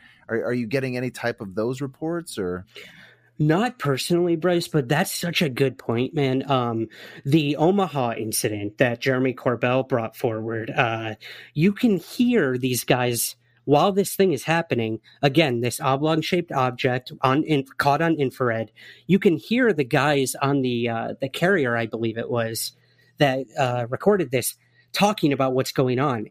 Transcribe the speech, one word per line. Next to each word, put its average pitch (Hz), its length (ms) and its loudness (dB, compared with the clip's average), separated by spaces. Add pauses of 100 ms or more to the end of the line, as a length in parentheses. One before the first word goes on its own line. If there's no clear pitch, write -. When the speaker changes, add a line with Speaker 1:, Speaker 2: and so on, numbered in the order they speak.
(260)
Speaker 1:
are, 110 200 -4
are 120 80 -2
you 123 120 -4
getting 131 300 -4
any 127 140 -4
type 120 320 -6
of 98 120 -10
those 123 280 -4
reports 160 560 -8
or? 90 260 -4 (800)
Speaker 2:
Not 185 360 2
personally, 170 580 0
Bryce, 175 320 0
but 143 180 0
that's 151 240 0
such - 300 -4
a 165 80 2
good 131 300 0
point, 120 340 -2
man. 135 380 0
Um, 117 380 0 (360)
the 143 320 2
Omaha 156 640 2
incident 104 580 -4
that 120 240 2
Jeremy 131 320 2
Corbell 127 560 0
brought 113 260 -2
forward, 113 560 -4
uh, 113 440 -2 (400)
you 170 180 4
can 208 240 2
hear 185 640 0
these 123 260 -2
guys 123 520 0 (280)
while 151 280 4
this 190 220 0
thing 190 200 4
is 123 100 -4
happening. 117 560 0 (220)
Again, 135 400 2
this 120 180 -2
oblong-shaped 156 720 0
object 127 600 -2 (100)
on 135 220 4
in-, 147 200 2 (140)
caught 143 240 2
on 165 140 2
infrared. 120 560 -2 (340)
You 190 120 4
can 180 200 4
hear 233 340 2
the 151 120 0
guys 139 580 2
on 139 180 2
the, 120 300 -2
uh, 113 320 -4
the 135 80 -4
carrier, 151 480 2
I 117 80 -2
believe 113 320 -4
it 113 120 -6
was, 113 420 -4 (440)
that, 135 300 2 (120)
uh, 123 300 -2
recorded 165 440 0
this 127 220 -2 (380)
talking 196 400 2
about 131 220 0
what's 131 180 -2
going 127 260 0
on. 123 320 -2